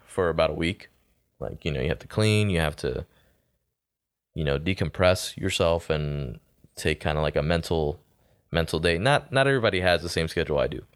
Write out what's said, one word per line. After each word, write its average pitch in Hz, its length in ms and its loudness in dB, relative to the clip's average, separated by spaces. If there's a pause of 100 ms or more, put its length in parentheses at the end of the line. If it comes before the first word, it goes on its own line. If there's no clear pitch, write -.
for 90 220 0
about 80 220 2
a 76 40 -6
week. 82 340 -4 (500)
Like, - 260 -10
you 85 60 -2
know, 67 100 -2
you 67 80 0
have - 120 -2
to - 80 -20
clean, 107 420 0
you 85 100 2
have 76 160 0
to, - 300 -6 (1300)
you 80 100 -4
know, 69 140 0
decompress 90 760 0
yourself 85 520 0
and 73 520 -4 (360)
take 78 240 -2
kinda 76 200 -2
like 76 160 -2
a 71 60 2
mental, 80 580 0 (500)
mental 82 300 0
day. 85 180 2
Not, 135 340 0
not 135 140 4
everybody 110 340 2
has 87 220 4
the 85 60 -6
same 82 200 0
schedule 76 300 0
I 64 80 2
do. - 160 -8 (140)